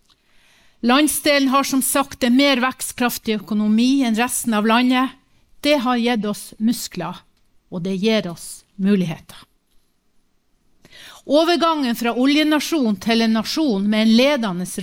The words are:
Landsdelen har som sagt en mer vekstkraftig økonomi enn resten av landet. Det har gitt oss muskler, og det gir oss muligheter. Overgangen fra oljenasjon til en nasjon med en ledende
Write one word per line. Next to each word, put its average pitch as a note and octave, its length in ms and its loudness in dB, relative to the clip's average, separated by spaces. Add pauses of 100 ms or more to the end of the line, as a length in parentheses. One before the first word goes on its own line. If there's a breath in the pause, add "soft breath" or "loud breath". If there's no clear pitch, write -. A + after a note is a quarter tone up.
(840 soft breath)
Landsdelen C#4 640 2
har C4+ 160 2
som C4+ 160 0
sagt - 400 -2
en B3 160 2
mer C#4 240 2
vekstkraftig A#3+ 800 -4
økonomi A3 640 2
enn A3 140 0
resten A#3+ 340 -2
av G#3+ 160 0
landet. B3+ 400 2 (560)
Det D4 160 4
har B3 160 -2
gitt A#3 320 -2
oss - 220 -10 (100)
muskler, F#3 640 -4 (500)
og F3+ 80 -8
det F#3+ 160 -4
gir G#3 320 0
oss - 320 -16 (140)
muligheter. F#3+ 640 -2 (1900 loud breath)
Overgangen D#4 680 2
fra A#3 180 -2
oljenasjon C#4+ 880 0
til A3+ 220 2
en A3+ 100 2
nasjon G#3 540 -2
med A3 160 2
en A3 100 4
ledende A3+ 520 0 (160)